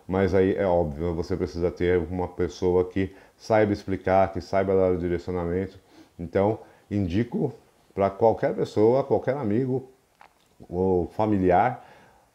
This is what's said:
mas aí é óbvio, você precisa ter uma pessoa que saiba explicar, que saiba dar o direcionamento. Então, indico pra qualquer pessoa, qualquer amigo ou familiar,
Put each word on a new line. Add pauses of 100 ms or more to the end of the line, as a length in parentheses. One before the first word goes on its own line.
mas
aí
é
óbvio,
você
precisa
ter
uma
pessoa
que (220)
saiba
explicar,
que
saiba
dar
o
direcionamento. (400)
Então, (300)
indico (400)
pra
qualquer
pessoa,
qualquer
amigo (800)
ou
familiar, (480)